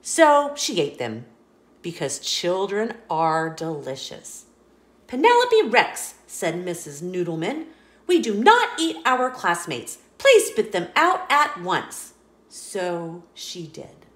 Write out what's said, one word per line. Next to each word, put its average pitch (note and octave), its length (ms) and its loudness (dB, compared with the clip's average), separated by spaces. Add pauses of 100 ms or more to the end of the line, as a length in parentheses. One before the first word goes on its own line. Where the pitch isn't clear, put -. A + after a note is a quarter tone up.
So D4 540 4
she G#3+ 240 -4
ate C#3+ 180 -2
them A#2 280 -8 (560)
because D#3+ 360 -8
children G3 760 -2 (140)
are D#3+ 420 0
delicious. D3+ 960 -10 (600)
Penelope A#4 640 4
Rex, - 460 0 (120)
said F3 380 -4
Missus D#3+ 380 -10
Noodleman, F3+ 640 -4 (400)
we F4 140 4
do A3+ 140 -2
not G#4+ 440 4
eat E4 260 -2
our B3+ 260 2
classmates. F3 680 -6 (200)
Please C5 280 6
spit - 260 -4
them F3 220 -2
out F4 360 2
at D4 320 2
once. F3 520 -6 (340)
So F3 760 -8 (100)
she - 320 -14
did. - 500 -20